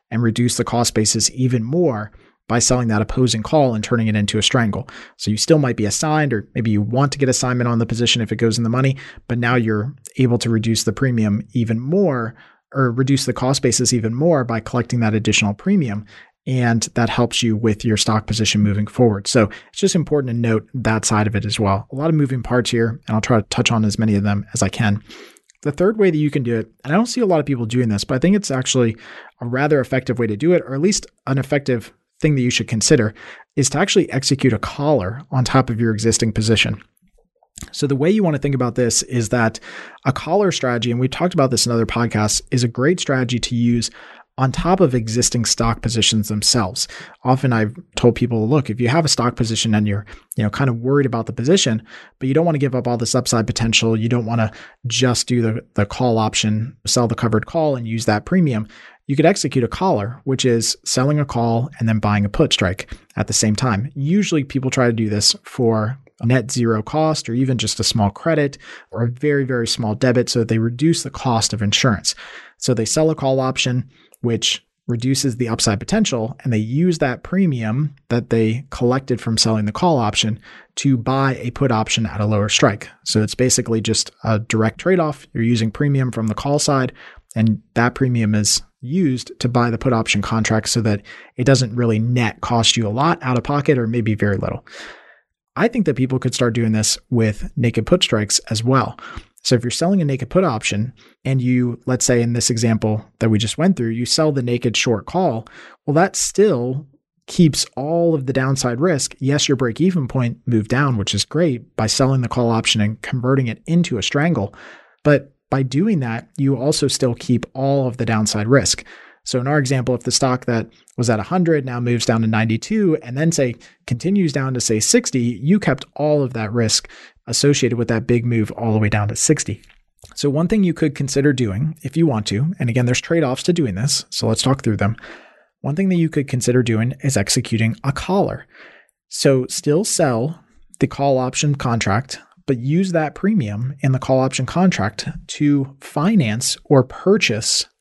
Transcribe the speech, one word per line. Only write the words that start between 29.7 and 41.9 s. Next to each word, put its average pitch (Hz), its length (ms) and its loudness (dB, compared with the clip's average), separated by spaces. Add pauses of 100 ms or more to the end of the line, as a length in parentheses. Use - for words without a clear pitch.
effective 127 380 -2
way 120 80 0
to 107 120 -2
do 160 160 2
it, 165 100 2
or 123 100 -10
at 139 80 -4
least 196 240 0 (220)
an 135 100 0
effective 131 560 -2 (280)
thing 151 140 2
that 131 60 2
you 123 80 2
should 113 180 -2
consider, 110 460 2 (420)
is 139 140 0
to - 80 -2
actually 180 340 2
execute 135 420 0
a 101 60 -2
collar 135 600 -2 (100)
on 131 120 2
top 131 260 2
of 113 100 -4
your 113 140 2
existing 110 400 0
position. 110 480 0 (880)
So - 140 -4
the 139 100 0
way 143 140 2
you 214 140 2
want 160 120 2
to 139 60 -4
think 143 140 0
about 120 200 -2
this 120 280 0
is 120 260 -2
that 113 300 0 (460)
a 131 80 0
collar 185 380 0
strategy, 120 380 -2
and 120 100 0
we 127 100 2
talked 175 240 -2
about 135 180 2
this 117 140 0
in 120 60 0
other 117 140 2
podcasts, 110 560 0 (100)